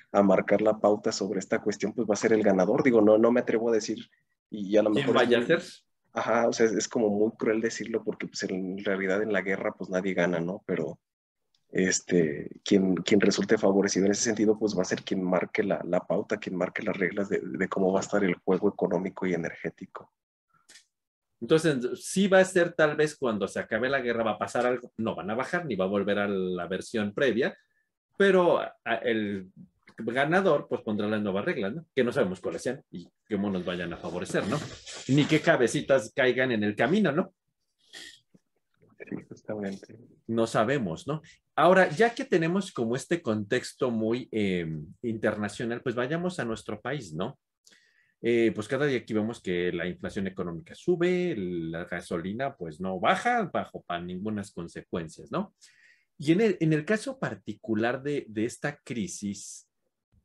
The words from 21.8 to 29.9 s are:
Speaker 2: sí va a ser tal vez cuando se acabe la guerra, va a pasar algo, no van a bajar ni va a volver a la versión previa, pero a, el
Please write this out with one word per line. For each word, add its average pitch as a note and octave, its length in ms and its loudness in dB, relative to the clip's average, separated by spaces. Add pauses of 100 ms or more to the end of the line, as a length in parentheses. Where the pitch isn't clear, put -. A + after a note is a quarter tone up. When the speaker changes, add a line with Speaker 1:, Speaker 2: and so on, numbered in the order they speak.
Speaker 2:
sí G3 240 2
va F#3+ 100 8
a F#3 60 8
ser F3 300 2
tal D3+ 200 2
vez D3+ 220 0
cuando G#2 320 -2
se - 100 -6
acabe A2+ 300 -2
la C3+ 120 0
guerra, A#2 220 -2
va G#2+ 100 0
a G#2 60 -4
pasar A#2+ 280 -2
algo, B2 300 -2
no G#2+ 200 -2
van F2 140 -8
a A2 40 -2
bajar D#3+ 320 -4
ni B2 80 -2
va F#2 120 0
a - 20 0
volver G2+ 320 0
a G2+ 80 0
la F#2 400 -4
versión G#2 440 -4
previa, C#3 440 0 (600)
pero F3+ 440 4
a, - 120 -6 (300)
el G2+ 480 -2 (480)